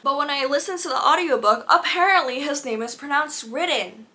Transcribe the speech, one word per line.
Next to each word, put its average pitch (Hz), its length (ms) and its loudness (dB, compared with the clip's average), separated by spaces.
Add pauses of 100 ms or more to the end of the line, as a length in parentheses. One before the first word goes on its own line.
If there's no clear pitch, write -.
but 277 140 0
when 285 140 -2
I 277 140 -2
listened 285 360 -2
to 349 80 -4
the 269 80 -4
audiobook, 262 720 2
apparently 339 720 2
his 285 240 -4
name 226 180 -4
is 240 120 -4
pronounced 285 560 -4
Raiden. 220 540 -4 (100)